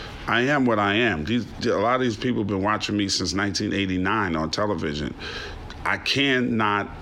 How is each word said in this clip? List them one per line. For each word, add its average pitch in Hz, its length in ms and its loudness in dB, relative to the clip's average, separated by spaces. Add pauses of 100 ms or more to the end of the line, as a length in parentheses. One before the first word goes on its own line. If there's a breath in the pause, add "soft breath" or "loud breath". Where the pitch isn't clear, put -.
(260 loud breath)
I 113 140 2
am 139 240 2
what 117 140 4
I 101 160 2
am." 104 300 2
These, 107 220 0 (200)
a 95 120 2
lot 117 180 2
of 127 40 -2
these 120 160 0
people 117 240 0
have 101 80 0
been 95 140 0
watching 107 340 0
me 101 120 2
since 90 260 -2
nineteen 101 400 0
eighty-nine 95 600 0
on 80 160 -2
television. 80 640 -2 (680 loud breath)
I 98 140 0
cannot 120 880 2 (140)